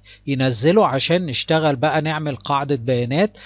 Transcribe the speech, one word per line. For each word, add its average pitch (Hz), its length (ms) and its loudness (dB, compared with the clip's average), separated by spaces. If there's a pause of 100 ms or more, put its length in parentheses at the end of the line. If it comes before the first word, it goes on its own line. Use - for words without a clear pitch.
(280)
ينزله 135 600 2
عشان 165 380 0
نشتغل 156 500 0
بقى، 147 260 0
نعمل 151 340 -4
قاعدة 139 400 -2
بيانات 127 720 -2